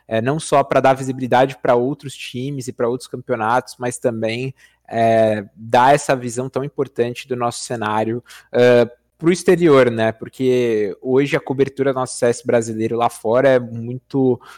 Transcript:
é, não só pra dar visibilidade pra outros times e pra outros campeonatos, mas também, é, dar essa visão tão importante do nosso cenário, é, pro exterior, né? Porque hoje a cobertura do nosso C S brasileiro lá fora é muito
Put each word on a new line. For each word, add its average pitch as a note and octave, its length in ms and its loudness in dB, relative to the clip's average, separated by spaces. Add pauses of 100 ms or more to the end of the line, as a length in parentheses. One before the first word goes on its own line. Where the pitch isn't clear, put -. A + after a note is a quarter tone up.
é, A2+ 120 -2
não C3+ 200 -2
só C#3 240 2
pra C3+ 160 0
dar C3+ 140 4
visibilidade C3 680 -2
pra B2+ 140 2
outros C3 400 -4
times C3 520 -10
e A2+ 60 -8
pra A#2+ 140 -2
outros B2 200 -6
campeonatos, B2+ 720 -4
mas B2 220 -6
também, A#2 520 -4 (380)
é, A2 560 2 (100)
dar B2 380 4
essa D3 220 0
visão B2 340 -6
tão C3 140 -6
importante B2 640 -6
do B2 80 -6
nosso A#2+ 240 -4
cenário, A2 640 -4 (280)
é, A#2+ 380 4 (260)
pro E3 160 0
exterior, D#3+ 600 4
né? A2+ 200 0
Porque A#2 920 -2
hoje C3+ 340 0
a C#3 40 0
cobertura C3+ 540 -2
do B2+ 60 -6
nosso - 180 -6
C B2 80 0
S A#2+ 220 -2
brasileiro A2+ 500 -2
lá A#2 140 0
fora B2 380 2
é B2+ 100 4
muito A#2+ 840 -2 (160)